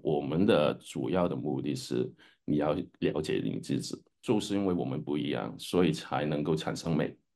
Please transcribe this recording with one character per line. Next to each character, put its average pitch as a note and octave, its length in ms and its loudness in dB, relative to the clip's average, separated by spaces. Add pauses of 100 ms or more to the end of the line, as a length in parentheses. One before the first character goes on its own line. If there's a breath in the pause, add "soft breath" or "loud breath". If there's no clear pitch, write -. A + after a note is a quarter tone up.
我 D2 180 0
们 D#2 280 2
的 D2+ 280 6
主 B1+ 360 -6
要 F2 160 2
的 F2 80 -2
目 C2+ 260 -2
的 C#2 140 -2
是 B1 360 -2 (320 soft breath)
你 D2+ 140 0
要 D2 160 2 (260)
了 D#2+ 220 0
解 - 220 0
你 - 160 -2
自 - 180 -2
己， - 240 -6 (200)
就 G#2+ 180 2
是 G2 160 -2
因 G2+ 100 0
为 F#2 80 2
我 E2 100 0
们 C2 160 -2
不 C#2+ 160 -2
一 D2 140 -2
样， A1 300 -4
所 F2+ 260 4
以 D#2 60 4
才 D#2 340 -2
能 D2+ 180 0
够 D#2+ 120 2
产 - 200 -4
生 E2 200 -2
美。 - 200 0 (200)